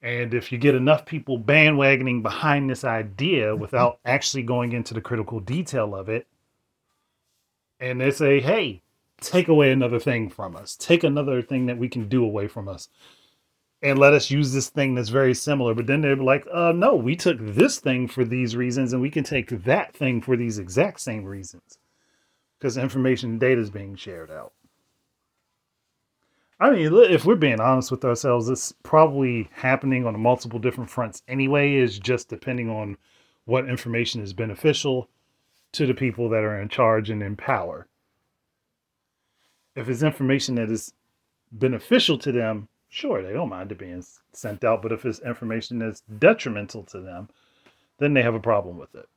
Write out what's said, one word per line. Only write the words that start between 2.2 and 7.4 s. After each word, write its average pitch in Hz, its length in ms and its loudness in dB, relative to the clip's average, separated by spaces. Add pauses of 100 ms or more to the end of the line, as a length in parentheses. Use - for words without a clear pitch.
behind 139 460 0
this 123 140 -6
idea 113 720 -2
without 120 460 0
<laughs> - 40 -14
actually 131 380 -2
going 120 280 -2
into 117 220 -6
the 110 80 -6
critical 110 380 -6
detail 120 540 -4
of 95 160 -10
it, 117 160 -4 (1500)